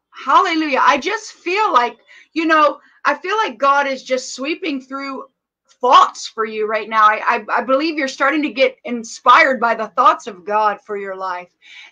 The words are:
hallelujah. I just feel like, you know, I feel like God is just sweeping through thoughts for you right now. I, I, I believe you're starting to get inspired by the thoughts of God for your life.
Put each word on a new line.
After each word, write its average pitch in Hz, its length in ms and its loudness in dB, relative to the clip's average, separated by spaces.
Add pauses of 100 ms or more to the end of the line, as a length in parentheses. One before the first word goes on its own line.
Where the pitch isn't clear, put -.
(100)
hallelujah. 311 720 0
I 262 160 4
just 381 340 -6
feel 381 400 -2
like, 240 240 0 (380)
you 320 100 -2
know, 311 340 2 (260)
I 285 100 0
feel 370 240 -4
like 359 200 -4
God 277 280 2
is 262 160 -6
just - 320 -6
sweeping 294 460 -6
through 269 440 -12 (580)
thoughts 349 440 4
for 220 180 -6
you 214 220 -4
right 214 220 -4
now. 220 160 2
I, 214 220 4
I, 226 320 -2
I 233 40 0
believe 294 360 0
you're 269 100 -2
starting 285 340 -2
to 285 80 -4
get 262 340 0
inspired 240 760 2
by 233 140 0
the 208 140 -6
thoughts 311 400 2
of 180 180 -16
God 208 340 0
for 208 160 -10
your 196 200 -10
life. 180 320 -8 (440)